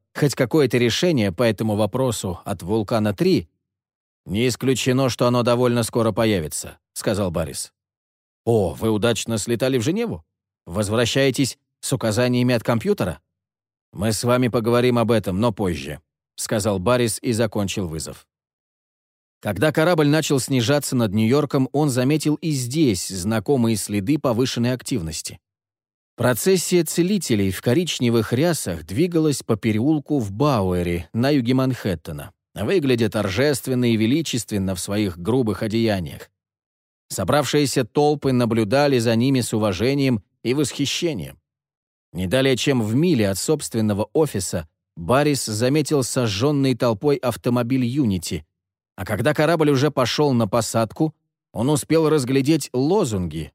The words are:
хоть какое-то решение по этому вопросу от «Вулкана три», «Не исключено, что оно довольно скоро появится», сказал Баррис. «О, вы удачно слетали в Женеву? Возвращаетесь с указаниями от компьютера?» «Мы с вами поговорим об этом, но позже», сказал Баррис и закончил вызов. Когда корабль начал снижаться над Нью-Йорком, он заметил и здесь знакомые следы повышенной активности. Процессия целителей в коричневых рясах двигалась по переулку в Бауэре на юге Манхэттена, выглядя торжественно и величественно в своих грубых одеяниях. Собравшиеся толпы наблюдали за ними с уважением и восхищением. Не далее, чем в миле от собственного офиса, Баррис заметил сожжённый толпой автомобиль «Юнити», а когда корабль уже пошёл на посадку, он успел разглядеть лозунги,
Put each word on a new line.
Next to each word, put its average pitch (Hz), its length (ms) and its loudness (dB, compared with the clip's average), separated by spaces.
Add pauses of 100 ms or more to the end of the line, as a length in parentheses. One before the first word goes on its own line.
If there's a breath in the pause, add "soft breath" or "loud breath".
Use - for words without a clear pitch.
(140)
хоть 143 200 0
какое-то 131 440 2
решение 120 540 2
по 127 100 -2
этому 110 340 0
вопросу 110 680 -2
от 98 180 -8
«Вулкана 107 500 -2
три», 170 360 0 (760)
«Не 113 240 0
исключено, 127 600 0
что 123 180 0
оно 123 160 2
довольно 120 400 2
скоро 113 300 0
появится», 98 680 -2 (160)
сказал 98 360 -2
Баррис. 78 420 -6 (720)
«О, 101 300 2
вы 110 160 -2
удачно 113 480 0
слетали 123 400 -2
в 110 40 -2
Женеву? 170 420 -4 (420)
Возвращаетесь 117 920 0 (220)
с - 120 -4
указаниями 123 600 2
от 110 80 0
компьютера?» 117 580 -2 (720)
«Мы 107 200 -2
с 101 120 -4
вами 123 240 2
поговорим 120 500 2
об 113 120 2
этом, 101 300 0
но 120 120 2
позже», 78 480 -4 (360)
сказал 104 420 -2
Баррис 120 420 0
и 127 120 -2
закончил 104 560 -2
вызов. 76 380 -10 (1120)
Когда 107 300 -2
корабль 160 380 2
начал 151 320 2
снижаться 135 560 0
над 110 160 0
Нью-Йорком, 131 600 2
он 147 180 0
заметил 147 460 0
и 160 140 -4
здесь 127 580 0
знакомые 113 680 0
следы 104 420 -2
повышенной 123 540 0
активности. 85 680 -6 (760)
Процессия 170 680 2
целителей 160 680 0
в - 100 -6
коричневых 120 720 0
рясах 117 520 -2
двигалась 156 580 0
по 113 140 -2
переулку 139 640 0
в 101 140 -4
Бауэре 92 800 0
на 120 160 0
юге 131 240 2
Манхэттена, 95 800 -2 (220)
выглядя 120 560 0
торжественно 123 840 0
и 110 40 2
величественно 110 800 0
в 90 60 -10
своих 101 380 -4
грубых 107 440 0
одеяниях. 101 680 -2 (800)
Собравшиеся 139 760 0
толпы 147 480 0
наблюдали 123 640 2
за 117 160 2
ними 127 280 2
с - 100 -4
уважением 113 720 0 (180)
и 120 120 0
восхищением. 139 840 -4 (760)
Не 92 120 -4
далее, 131 300 2
чем 127 260 0
в 107 120 -2
миле 135 340 4
от 98 80 -2
собственного 110 800 -2
офиса, 101 560 -2 (260)
Баррис 131 480 2
заметил 131 580 0
сожжённый 131 720 0
толпой 123 420 0
автомобиль 123 680 -2
«Юнити», 104 600 -2 (500)
а 92 80 -8
когда 123 300 0
корабль 156 340 2
уже 143 220 2
пошёл 139 420 0
на 117 160 2
посадку, 117 640 -2 (380)
он 113 160 -2
успел 151 400 2
разглядеть 135 640 2
лозунги, 113 840 -2